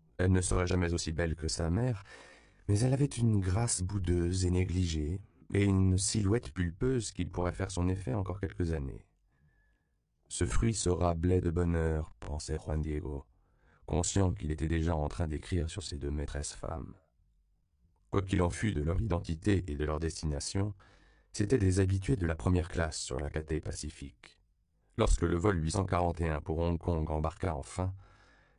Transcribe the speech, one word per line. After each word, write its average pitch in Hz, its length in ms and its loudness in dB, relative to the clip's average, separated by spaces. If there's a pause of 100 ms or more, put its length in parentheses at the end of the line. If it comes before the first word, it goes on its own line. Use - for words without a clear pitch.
(180)
elle 92 140 4
ne 92 80 6
serait 90 260 2
jamais 90 260 2
aussi 82 200 -2
belle 82 240 0
que 82 120 -4
sa 82 220 -2
mère, 110 320 0 (640)
mais 101 140 2
elle 127 120 2
avait 135 140 2
une 117 340 2
grâce 95 420 0
boudeuse 90 600 0
et 90 60 2
négligée, 90 720 0 (340)
et 101 100 4
une 95 320 6
silhouette 104 560 0
pulpeuse 104 600 -2
qui 87 120 -4
pourrait 87 280 -2
faire 98 180 -4
son 90 180 0
effet 95 240 -2
encore 98 280 -4
quelques 82 320 -2
années. « 67 340 -6 (1200)
Ce - 160 -2
fruit 113 300 2
sera 87 400 2
blé 90 260 2
de 87 100 0
bonheur », 80 720 0
pensait 76 380 -6
Juan 78 240 -4
Diego, 76 420 -6 (600)
conscient 92 460 2
qu'il 80 180 -6
était 78 180 -2
déjà 82 260 0
en 73 140 0
train 85 180 -4
d'écrire 78 440 -2
sur - 120 -8
ces - 140 -8
deux 69 140 -6
maîtresses 73 420 -6
femmes. - 420 -10 (1160)
Quoi 101 100 2
qu'il 92 220 2
en 87 80 4
fût 104 240 -2
de 76 80 0
leur 85 180 0
identité 90 720 0
et 73 60 -6
de 73 100 -4
leur 76 140 -2
destination, 82 760 -4 (580)
c'étaient 104 240 0
des 95 240 4
habitués 98 360 0
de 87 100 -2
la 82 80 0
première 90 340 2
classe 80 320 -4
sur - 180 -6
la 73 120 -4
Cathay 78 300 -4
Pacifique. - 800 -10 (600)
Lorsque - 240 4
le 85 140 4
vol 90 260 4
huit 80 80 0
cent 98 160 0
quarante 87 340 0
et 82 80 0
un 76 140 -2
pour 80 160 -2
Hong 85 200 0
Kong 80 320 0
embarqua 78 440 -2
enfin, 92 400 -4 (640)